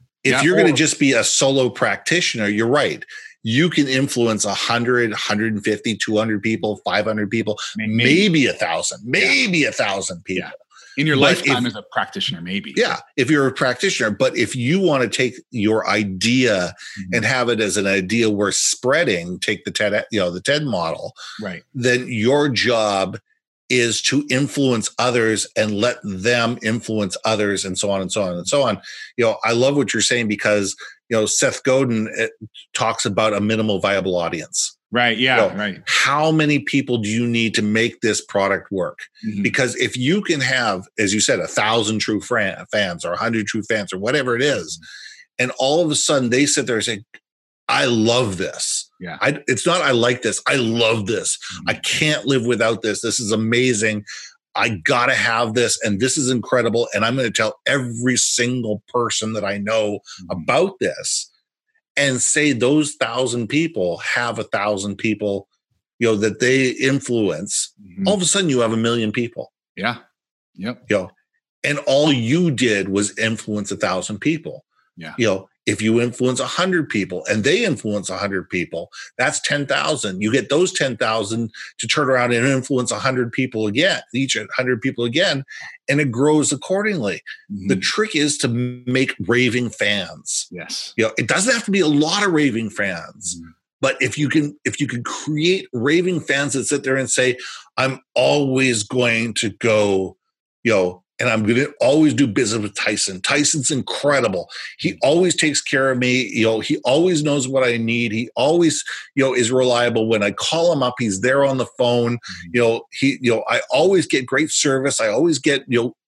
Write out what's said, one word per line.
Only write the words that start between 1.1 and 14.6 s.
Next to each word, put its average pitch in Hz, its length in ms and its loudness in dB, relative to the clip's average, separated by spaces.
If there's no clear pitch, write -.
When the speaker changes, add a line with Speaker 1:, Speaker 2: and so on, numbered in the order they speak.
Speaker 1:
a 113 100 2
solo 135 460 2
practitioner, 113 760 -2
you're 104 200 2
right. 120 360 0
You 131 260 2
can 151 180 2
influence 123 580 0
a 98 80 -2
hundred, 117 580 0
a 104 40 -6
hundred 107 380 -2
and 101 100 -4
fifty, 107 340 -2
two 107 200 0
hundred 110 260 0
people, 110 420 -2
five 101 200 0
hundred 107 240 -2
people, 110 280 -2
Speaker 2:
May-, 110 100 -6
maybe. 110 160 0
Speaker 1:
maybe 156 180 4
a 90 60 0
thousand, 82 500 -4
Speaker 2:
Yeah. 120 80 -8
Speaker 1:
maybe 208 540 2
a 110 60 -2
thousand 98 540 -4
people. 90 240 -6
Speaker 2:
In 147 100 0
your 151 80 2
Speaker 1:
But 135 60 4
Speaker 2:
lifetime 135 440 2
Speaker 1:
if - 60 -2
Speaker 2:
as 101 60 -14
a 101 60 -12
practitioner, 95 480 -4
maybe. 87 340 -8
Speaker 1:
Yeah, 208 240 0
if 127 160 0
you're 143 160 4
a 131 60 0
practitioner. 127 580 0
But 131 260 0
if - 160 -2
you 135 280 2